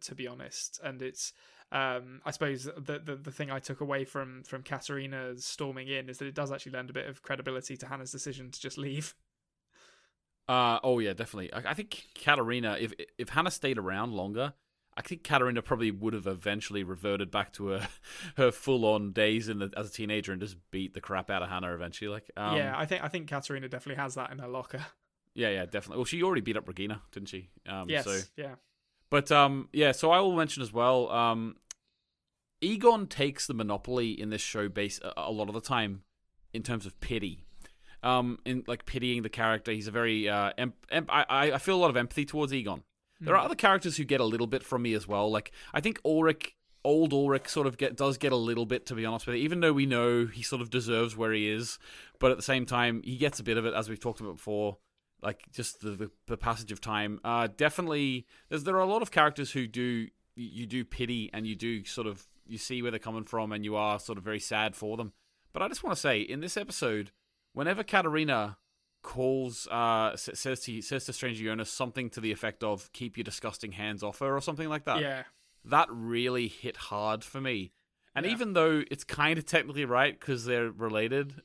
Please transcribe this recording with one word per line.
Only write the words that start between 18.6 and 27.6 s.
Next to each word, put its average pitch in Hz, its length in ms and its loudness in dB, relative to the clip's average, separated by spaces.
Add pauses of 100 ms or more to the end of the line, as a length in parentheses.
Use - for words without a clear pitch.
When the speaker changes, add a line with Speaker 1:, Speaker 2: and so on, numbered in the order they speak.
Speaker 2:
days 110 380 4
in 104 100 -4
the, 98 180 -4
as 104 120 -6
a - 20 -16
teenager 107 400 -4
and 92 100 -6
just 98 140 -6 (160)
beat 95 220 -6
the 92 80 -12
crap 95 280 -4
out 95 140 0
of 90 60 -4
Hannah 90 260 -4
eventually. 85 340 -8
Like, 107 280 -10
um, 104 180 -2
Speaker 1:
Yeah, 139 200 0
I 151 100 -2
think, 180 180 -4
I 151 60 -4
think 160 180 -8
Katarina 139 400 -6
definitely 135 340 -8
has 131 140 -6
that 127 160 -6
in 131 80 -12
her 127 80 -10
locker. 131 360 -8 (520)
Speaker 2:
Yeah, 117 140 2
yeah, 95 160 0
definitely. 98 320 -6
Well, 123 80 0
she 170 180 -2
already 180 180 2
beat 104 160 -2
up - 100 -6
Regina, 98 340 -6 (100)
didn't 101 180 -12
she? 92 200 -12 (180)